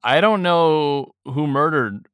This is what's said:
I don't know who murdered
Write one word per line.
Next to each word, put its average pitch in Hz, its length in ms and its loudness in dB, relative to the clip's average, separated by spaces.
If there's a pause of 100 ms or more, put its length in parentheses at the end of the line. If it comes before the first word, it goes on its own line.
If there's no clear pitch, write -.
I 135 200 2
don't 208 200 0
know 156 720 0 (120)
who 139 200 -4
murdered 139 680 -2